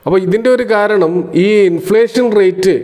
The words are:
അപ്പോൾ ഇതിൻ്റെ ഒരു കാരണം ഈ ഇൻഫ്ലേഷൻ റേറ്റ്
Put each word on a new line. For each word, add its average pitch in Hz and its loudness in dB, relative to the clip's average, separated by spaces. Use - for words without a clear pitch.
അപ്പോൾ 180 0
ഇതിൻ്റെ 220 0
ഒരു 247 -4
കാരണം 208 0
ഈ 196 2
ഇൻഫ്ലേഷൻ 226 0
റേറ്റ് 185 2